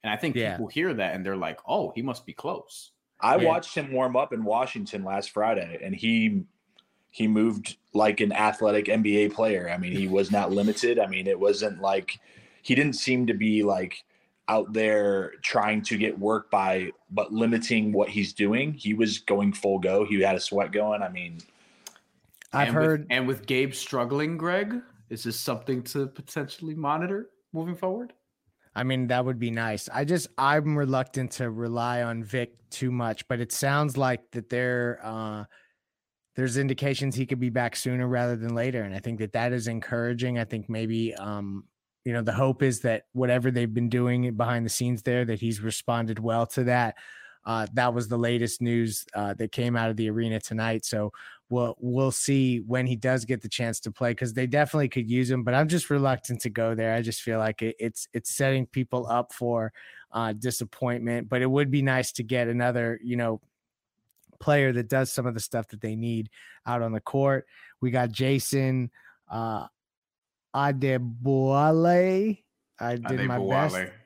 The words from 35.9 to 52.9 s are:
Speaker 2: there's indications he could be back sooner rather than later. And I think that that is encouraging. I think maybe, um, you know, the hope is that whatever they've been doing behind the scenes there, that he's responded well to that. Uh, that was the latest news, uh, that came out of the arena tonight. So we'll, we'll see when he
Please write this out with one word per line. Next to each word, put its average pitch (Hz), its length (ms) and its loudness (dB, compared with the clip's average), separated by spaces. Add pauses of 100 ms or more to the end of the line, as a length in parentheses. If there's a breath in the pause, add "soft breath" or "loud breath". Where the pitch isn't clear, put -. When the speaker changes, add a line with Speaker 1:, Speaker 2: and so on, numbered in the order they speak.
Speaker 2:
there's 127 200 0
indications 135 600 0
he 127 100 -2
could 127 140 -2
be 123 100 0
back 120 240 0
sooner 123 320 -2
rather 123 300 0
than 117 180 -4
later. 120 280 -2
And 98 120 -6
I 95 60 -6
think 113 180 -6
that 107 140 -4
that 120 200 0
is 117 140 -2
encouraging. 120 720 -2
I 117 60 0
think 107 260 -6
maybe, 113 460 -2
um, 101 480 -8 (400)
you 123 80 -2
know, 117 100 0
the 110 100 0
hope 131 300 2
is 127 200 2
that 113 300 0
whatever 123 380 2
they've 120 240 0
been 120 140 0
doing 123 480 0
behind 117 280 0
the 113 60 -2
scenes 123 320 -2
there, 123 220 2
that 110 160 -2
he's 113 200 -2
responded 113 600 -2
well 113 280 0
to 131 160 -2
that. 120 320 2 (480 loud breath)
Uh, 110 280 -2
that 123 200 2
was 117 140 -2
the 117 120 -2
latest 117 440 0
news, 117 420 0 (100)
uh, 104 200 -2
that 110 160 -4
came 120 240 -2
out 113 160 2
of 110 60 -2
the 110 140 -2
arena 113 280 0
tonight. 110 460 -4
So 104 280 -2 (360 loud breath)
we'll, 120 320 0
we'll 123 320 0
see 131 480 2
when 127 260 -2
he 127 100 0